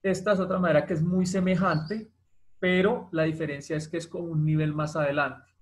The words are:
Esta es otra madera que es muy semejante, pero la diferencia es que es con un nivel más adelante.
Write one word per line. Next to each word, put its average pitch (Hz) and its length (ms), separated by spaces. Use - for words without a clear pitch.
Esta 196 280
es 185 60
otra 180 200
madera 156 260
que - 80
es 156 80
muy 180 240
semejante, 185 840
pero 185 520
la 160 120
diferencia 156 520
es 151 120
que 170 100
es 160 100
con 175 220
un 151 160
nivel 156 260
más 151 240
adelante. 143 560